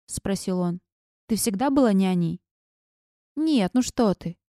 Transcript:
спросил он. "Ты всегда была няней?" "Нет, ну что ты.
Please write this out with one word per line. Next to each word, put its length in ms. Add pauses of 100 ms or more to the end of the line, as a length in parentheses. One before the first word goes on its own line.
спросил 540
он. 200 (460)
"Ты 80
всегда 360
была 220
няней?" 480 (920)
"Нет, 400
ну 80
что 320
ты. 240 (100)